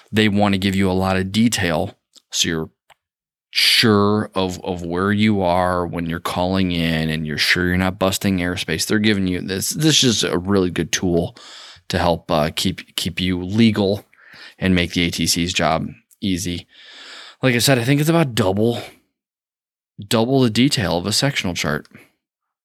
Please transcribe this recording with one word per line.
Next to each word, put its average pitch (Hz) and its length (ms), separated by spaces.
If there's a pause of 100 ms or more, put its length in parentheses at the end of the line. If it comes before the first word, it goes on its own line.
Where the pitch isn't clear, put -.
they 107 200
wanna 101 280
give 95 160
you 95 160
a 92 40
lot 95 240
of 95 160
detail, 101 640 (340)
so - 160
you're 80 220 (840)
sure 104 840
of, 92 280
of 90 200
where 87 280
you 104 300
are 90 440
when 85 200
you're 82 160
calling 92 500
in, 82 380
and 78 180
you're 73 100
sure 90 300
you're 90 100
not 92 220
busting 95 380
airspace. 87 500
They're 107 120
giving 104 280
you 90 140
this. 92 300
This 151 320
is 117 200
a - 160
really 92 320
good 85 220
tool 87 420 (540)
to 90 100
help, 85 320
uh, 80 240
keep, - 400
keep 90 240
you 90 240
legal 104 600 (520)
and 92 160
make 87 200
the 87 120
A 85 60
T 82 160
C's 87 260
job 80 360 (320)
easy. 90 460 (760)
Like 131 100
I 120 60
said, 131 180
I 117 60
think 143 160
it's 151 100
about 165 240
double, 104 480 (1300)
double 120 320
the 123 100
detail 107 480
of 87 80
a 101 60
sectional 107 420
chart. 76 320 (800)